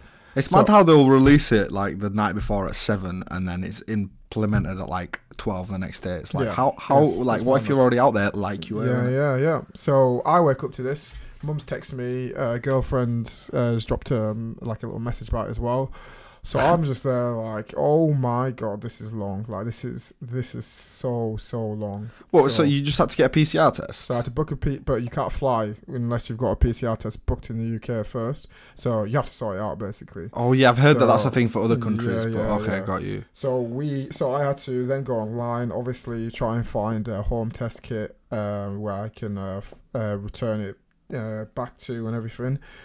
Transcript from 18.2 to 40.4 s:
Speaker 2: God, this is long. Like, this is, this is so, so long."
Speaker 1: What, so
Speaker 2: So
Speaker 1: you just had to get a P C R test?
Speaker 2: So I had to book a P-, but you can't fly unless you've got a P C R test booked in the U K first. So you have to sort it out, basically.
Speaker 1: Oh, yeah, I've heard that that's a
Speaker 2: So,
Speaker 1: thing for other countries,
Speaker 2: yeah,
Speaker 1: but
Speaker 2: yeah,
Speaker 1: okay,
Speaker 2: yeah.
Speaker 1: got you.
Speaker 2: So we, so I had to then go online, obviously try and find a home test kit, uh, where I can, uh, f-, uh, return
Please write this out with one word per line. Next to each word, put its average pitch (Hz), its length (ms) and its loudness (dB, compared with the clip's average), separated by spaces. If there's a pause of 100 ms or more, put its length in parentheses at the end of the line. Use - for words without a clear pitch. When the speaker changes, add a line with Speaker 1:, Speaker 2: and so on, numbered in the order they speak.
Speaker 2:
God, 104 280 -6
this - 200 -10
is 107 120 -10
long. 101 360 -6
Like, 104 160 -6
this 117 200 -8
is, 123 380 -10
this 123 320 -8
is 117 100 -8
so, 117 760 -6
so - 260 -8
long." 107 420 -6 (220)
Speaker 1:
What, 165 120 8
so 135 60 6 (100)
Speaker 2:
So 170 40 6
Speaker 1:
you 143 200 4
just 143 160 0
had 170 120 4
to - 60 -8
get 135 100 4
a - 40 4
P 156 140 6
C 156 140 0
R 151 140 6
test? - 300 -8
Speaker 2:
So - 120 -4
I 120 40 0
had 120 80 -2
to 127 40 -6
book 123 220 -4
a - 40 -6
P-, 139 220 -2
but 123 240 -2
you 120 80 -6
can't 131 220 -2
fly 113 420 0 (140)
unless 120 400 -4
you've 113 100 -6
got 117 140 2
a 107 40 0
P 120 160 4
C 123 140 -4
R 113 100 0
test - 300 -8
booked - 240 -4
in 113 80 -6
the 113 120 -4
U 113 100 -4
K 110 240 -4
first. 123 420 -6 (300)
So 113 260 0
you 110 140 -2
have 131 100 0
to - 80 -12
sort 104 220 -6
it 98 40 -6
out, 98 200 -6
basically. 98 540 -10
Speaker 1:
Oh, 123 180 2
yeah, 131 160 8
I've 120 100 6
heard 143 220 8
that 127 60 8
that's 113 180 6
a 135 60 4
Speaker 2:
So, - 0 -
Speaker 1:
thing 120 180 2
for 107 140 -2
other 113 140 4
countries, 113 500 -2
Speaker 2:
yeah, 113 40 -2
Speaker 1:
but 110 80 -2
Speaker 2:
yeah, 107 220 0
Speaker 1:
okay, 104 180 -2
Speaker 2:
yeah. 95 80 -6
Speaker 1:
got 95 160 -4
you. 101 300 -6
Speaker 2:
So 127 280 -2
we, 135 520 -4
so 135 200 -2
I 143 120 0
had 139 140 0
to 123 280 -4
then 135 160 -2
go 123 140 -2
online, 117 560 -4
obviously 117 580 -6
try 113 240 -2
and 117 100 0
find 110 440 -2
a 104 140 -4
home 117 280 -2
test - 320 -8
kit, 110 340 -8 (140)
uh, 104 380 -4
where 101 260 -6
I 104 140 -6
can, 104 280 -8
uh, 95 220 -6
f-, - 160 -14 (220)
uh, 107 240 -2
return 107 400 -4